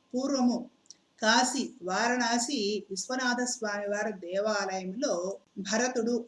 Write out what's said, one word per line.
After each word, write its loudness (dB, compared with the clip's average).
పూర్వము 2
కాశీ, 4
వారణాసి 0
విశ్వనాథ -2
స్వామి -4
వారి -2
దేవాలయంలో -2
భరతుడు 0